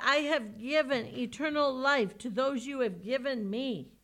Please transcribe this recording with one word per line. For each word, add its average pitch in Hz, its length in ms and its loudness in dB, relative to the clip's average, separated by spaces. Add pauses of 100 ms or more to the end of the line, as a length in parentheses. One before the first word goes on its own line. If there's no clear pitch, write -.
"I 285 240 4
have 233 320 0
given 262 480 2
eternal 285 680 0
life 262 440 2
to 247 100 -8
those 254 380 0
you 277 140 -2
have 185 200 -2
given 247 480 -2
me." 220 380 -4 (160)